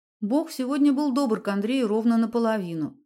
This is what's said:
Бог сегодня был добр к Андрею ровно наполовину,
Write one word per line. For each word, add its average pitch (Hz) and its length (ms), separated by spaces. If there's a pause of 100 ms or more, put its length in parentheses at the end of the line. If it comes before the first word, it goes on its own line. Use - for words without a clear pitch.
(220)
Бог 254 280
сегодня 277 440
был 285 180
добр 233 300
к - 80
Андрею 220 400
ровно 226 260
наполовину, 220 920